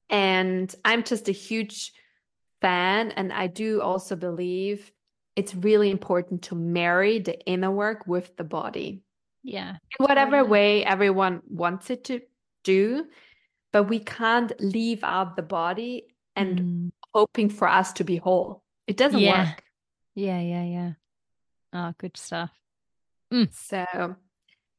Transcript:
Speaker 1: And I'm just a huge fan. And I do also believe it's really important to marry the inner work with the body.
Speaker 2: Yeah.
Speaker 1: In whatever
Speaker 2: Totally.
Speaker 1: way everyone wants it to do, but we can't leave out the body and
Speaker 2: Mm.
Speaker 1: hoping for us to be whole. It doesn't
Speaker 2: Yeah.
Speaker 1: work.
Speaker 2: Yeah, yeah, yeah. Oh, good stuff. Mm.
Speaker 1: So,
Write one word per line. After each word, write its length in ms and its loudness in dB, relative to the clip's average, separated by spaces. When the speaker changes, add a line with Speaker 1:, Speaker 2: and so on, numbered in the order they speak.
Speaker 1:
And 760 2
I'm 200 2
just 260 -4
a 40 2
huge 600 -6
fan. 480 2
And 240 -4
I 140 -2
do 340 -2
also 340 -4
believe 720 -6
it's 180 -4
really 360 4
important 540 -2
to 100 -10
marry 640 2
the 280 -6
inner 240 0
work 360 -2
with 320 -4
the 60 -8
body. 580 -8
Speaker 2:
Yeah. 300 -10
Speaker 1:
In 80 4
whatever 320 4
Speaker 2:
Totally. 120 4
Speaker 1:
way 360 6
everyone 600 2
wants 440 -4
it 140 -6
to 180 -8
do, 420 2
but 120 6
we 140 0
can't 600 0
leave 460 -2
out 320 -2
the 60 -6
body 640 -4
and 260 -2
Speaker 2:
Mm. 300 -4
Speaker 1:
hoping 340 2
for 180 -2
us 280 2
to 100 -4
be 120 -2
whole. 460 0
It 100 -4
doesn't 240 4
Speaker 2:
Yeah. 300 4
Speaker 1:
work. 140 -14
Speaker 2:
Yeah, 260 -2
yeah, 240 -4
yeah. 280 -6
Oh, 260 -8
good 180 -12
stuff. 340 -8
Mm. 220 2
Speaker 1:
So, 600 -6